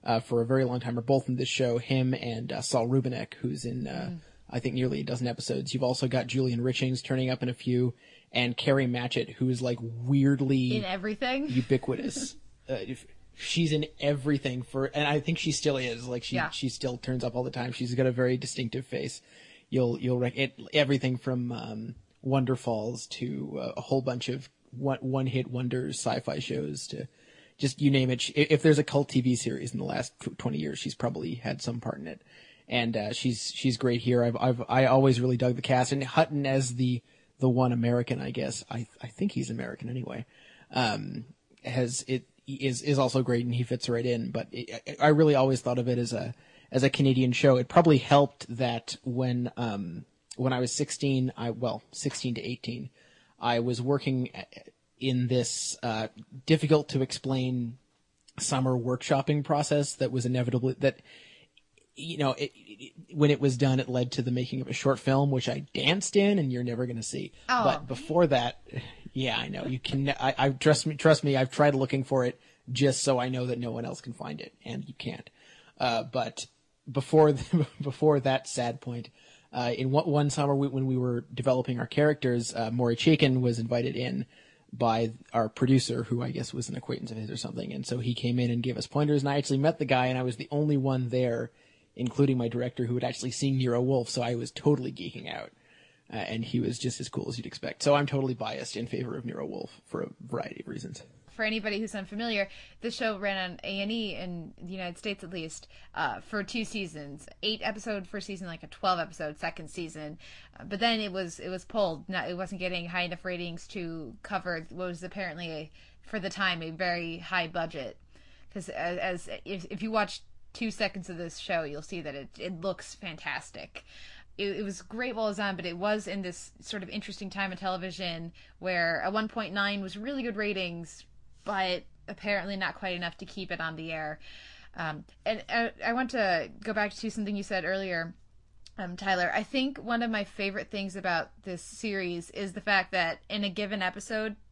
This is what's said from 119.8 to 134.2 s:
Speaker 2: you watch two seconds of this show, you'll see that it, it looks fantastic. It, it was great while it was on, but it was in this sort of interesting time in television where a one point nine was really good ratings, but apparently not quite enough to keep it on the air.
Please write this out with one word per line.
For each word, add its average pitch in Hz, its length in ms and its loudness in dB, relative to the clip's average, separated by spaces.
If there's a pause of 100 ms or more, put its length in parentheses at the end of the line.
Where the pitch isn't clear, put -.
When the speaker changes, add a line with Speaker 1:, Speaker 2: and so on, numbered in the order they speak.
Speaker 2:
you 220 80 -4
watch 214 320 -2 (320)
two 226 160 -4
seconds 190 400 -6
of 170 80 -10
this 170 220 -10
show, 170 240 -2
you'll 147 180 -8
see 170 200 -10
that 147 120 -8
it, 135 240 -12
it 175 240 -8
looks 185 320 -6
fantastic. - 920 -10 (520)
It, 196 200 -4
it 214 60 -6
was 196 200 -10
great 247 320 -8
while 220 100 -2
it 208 40 0
was 202 100 -4
on, 196 160 -2
but 175 100 -8
it 175 140 -6
was 208 280 -2
in 196 140 -6
this 180 380 -10
sort 202 240 -10
of 175 60 -12
interesting 196 420 -10
time 196 200 -4
in 180 60 -10
television 180 760 -6 (260)
where 170 440 0
a 190 60 0
one 214 180 -2
point 208 240 -6
nine 202 300 -2
was 190 160 -10
really 262 240 -6
good 226 160 -4
ratings, 185 680 -6 (400)
but 190 380 -2 (240)
apparently 196 480 -4
not 185 200 -4
quite 185 200 -4
enough 175 220 -6
to - 80 -12
keep 185 260 -10
it 165 80 -6
on 160 160 -6
the 160 160 -10
air. 156 260 -8 (600)